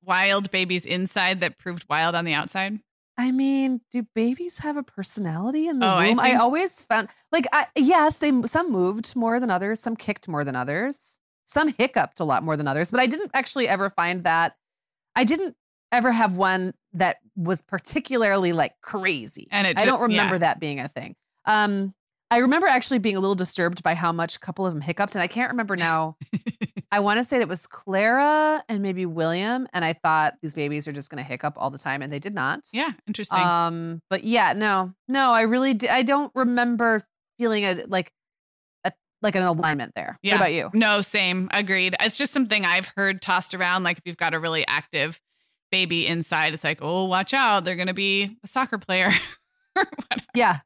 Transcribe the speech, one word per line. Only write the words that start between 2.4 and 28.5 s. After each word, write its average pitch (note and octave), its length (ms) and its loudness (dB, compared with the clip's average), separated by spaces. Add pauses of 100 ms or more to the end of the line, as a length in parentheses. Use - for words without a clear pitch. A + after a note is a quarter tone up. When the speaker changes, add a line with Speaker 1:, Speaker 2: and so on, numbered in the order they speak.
Speaker 2:
I B3 140 0
mean, C4+ 480 2 (100)
do A#3+ 240 -4
babies B3+ 440 -2
have D4 180 -6
a D4 60 -6
personality G#3 880 -4
in D4 100 -2
the A#3 80 2
Speaker 1:
Oh, - 20 4
I F#3 200 4
Speaker 2:
womb? A#3+ 120 4
I B3+ 100 4
Speaker 1:
think B3 100 4
Speaker 2:
always C#4 420 2
found, A3 260 0 (240)
like, D#4 180 2
I, D4+ 240 2
yes, D#4 440 4
they, D4 120 2 (140)
some D#4+ 260 0
moved G3+ 460 0
more A#3 240 2
than A#3+ 100 -2
others, G3 300 -2
some A#3 160 -4
kicked - 320 -8
more D3 160 -2
than C#3 100 -4
others, D3+ 640 -4 (280)
some D4+ 320 0
hiccuped A#3 420 0
a F3 40 -2
lot C3 180 0
more D#3 160 -2
than D3 100 -2
others, D3+ 220 -2
but A#3+ 100 0
I B3+ 60 4
didn't D#4 260 -4
actually C4 360 -2
ever G3 200 0
find F3 360 -2
that, E3 320 2 (580)
I B3+ 100 4
didn't D#4+ 320 -2 (360)
ever A#3+ 200 2
have A3 220 2
one F#3 400 0 (180)
that F3+ 280 0 (160)
was F3+ 260 -2
particularly, G3+ 920 0
like, D#3+ 300 0
crazy. F#3 680 -6
Speaker 1:
And G3+ 160 0
it F3 120 0
Speaker 2:
I G#3 60 4
Speaker 1:
ju-, B3 60 6
Speaker 2:
don't C4 120 2
remember G#3 320 2
Speaker 1:
yeah. F3 60 0
Speaker 2:
that D#3+ 200 2
being C#3+ 200 -6
a C3+ 80 -8
thing. C#3+ 260 -12 (320)
Um, G#3 480 2 (360)
I A#3+ 80 6
remember C#4+ 280 4
actually C4 320 2
being G3+ 180 0
a F#3+ 40 0
little G3 160 2
disturbed F3 480 -2
by E3 100 2
how E3+ 180 0
much E3 240 -4
a - 40 -14
couple F#3+ 260 -6
of F3 80 -2
them D3 80 -6
hiccuped, E3+ 320 -4
and G3 80 -2
I A3+ 60 -2
can't A#3+ 240 -4
remember G#3+ 240 -4
now. D#3+ 400 -2 (160)
Speaker 1:
<laughs> - 600 -8
Speaker 2:
I G#3 80 4
wanna G#3 240 2
say B3+ 140 0
that A3 100 0
was F3 200 -8
Clara C#4+ 1000 2